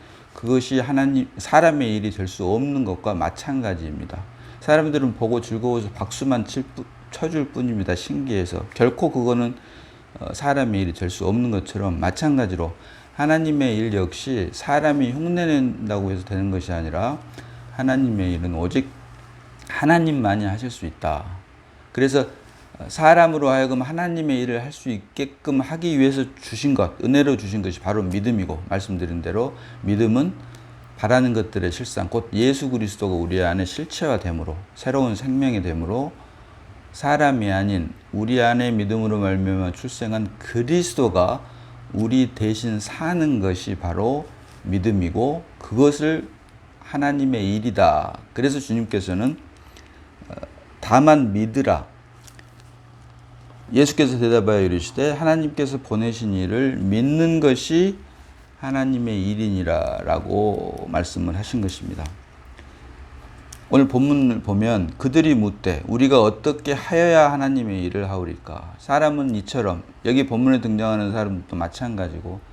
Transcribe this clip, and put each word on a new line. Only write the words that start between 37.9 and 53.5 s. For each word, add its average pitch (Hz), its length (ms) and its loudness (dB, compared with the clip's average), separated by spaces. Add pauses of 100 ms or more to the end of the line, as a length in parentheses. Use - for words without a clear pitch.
우리 113 300 0
안에 120 300 4
믿음으로 107 480 0
말미암아 95 540 0
출생한 110 560 -6 (100)
그리스도가 120 1120 0 (400)
우리 117 400 2
대신 110 460 -2
사는 160 600 -2
것이 95 360 -2
바로 101 500 -2 (380)
믿음이고, 104 800 0 (160)
그것을 147 680 2 (520)
하나님의 135 760 0
일이다. 92 600 2 (160)
그래서 139 260 0
주님께서는, 113 800 -2 (920)
어, - 60 -14 (460)
다만 135 540 6
믿으라. 110 520 0 (1900)